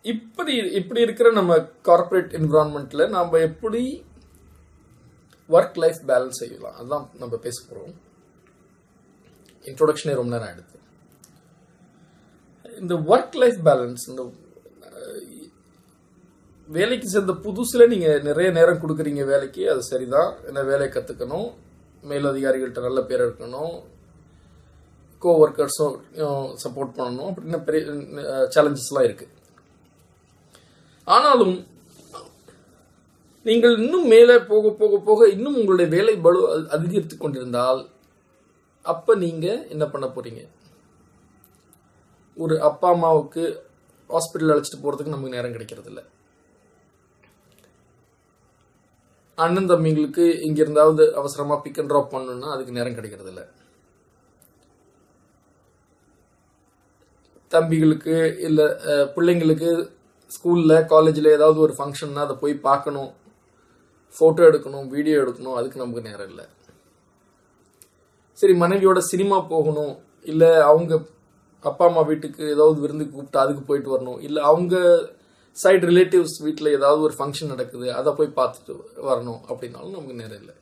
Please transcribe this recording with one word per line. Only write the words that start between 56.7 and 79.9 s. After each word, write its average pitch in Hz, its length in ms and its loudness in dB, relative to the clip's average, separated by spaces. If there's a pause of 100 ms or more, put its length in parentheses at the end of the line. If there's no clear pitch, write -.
தம்பிகளுக்கு 160 920 0
இல்ல, 156 260 2
அஹ், 143 420 -2 (100)
பிள்ளைங்களுக்கு 170 760 0 (320)
ஸ்கூல்ல, 170 480 2 (140)
காலேஜ்ல 156 440 4
ஏதாவது 156 280 6
ஒரு 156 140 4
ஃபங்க்ஷன்னா 143 400 -10
அதை 143 220 -6
போய் 147 180 -4
பார்க்கணும், 139 600 -2 (1040)
ஃபோட்டோ 160 180 4
எடுக்கணும், 143 500 4
வீடியோ 147 340 -2
எடுக்கணும், 127 320 -6
அதுக்கு 131 260 -8
நமக்கு 120 220 -10
நேரம் 101 280 -16
இல்ல. 85 200 -20 (1800)
சரி, 190 260 4
மனைவியோட 185 380 2
சினிமா 190 420 0
போகணும், 151 600 -4 (220)
இல்ல 160 440 6
அவங்க 160 400 4 (560)
அப்பா 160 260 0
அம்மா 170 140 4
வீட்டுக்கு 151 480 -4
ஏதாவது 151 300 4
விருந்துக்கு 143 420 -8
கூப்பிட்டா 139 160 -6
அதுக்கு 139 240 0
போயிட்டு 139 380 -4
வரணும், 127 220 -10
இல்ல 143 220 -6
அவங்க 175 340 4 (840)
சைடு 185 220 4
ரிலேட்டிவ்ஸ் 175 580 2
வீட்ல 151 260 -4
ஏதாவது 143 320 2
ஒரு 151 160 0
ஃபங்க்ஷன் 147 300 -8
நடக்குது, 123 460 -8
அதை 135 240 -2
போய் 151 180 -2
பார்த்துட்டு - 460 -6 (140)
வரணும் 120 520 -6
அப்படின்னாலும் 127 420 -14
நமக்கு 151 240 -16